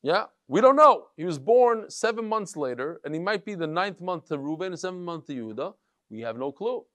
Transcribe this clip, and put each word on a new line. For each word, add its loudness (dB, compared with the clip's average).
Yeah, 0
we 2
don't 8
know. 8
He -8
was -4
born 4
seven -4
months -4
later, -6
and -8
he -6
might -4
be -10
the -6
ninth -4
month -8
to -6
Reuben -6
and -10
seventh -8
month -10
to -10
Yehuda. -8
We -14
have -10
no -6
clue. -8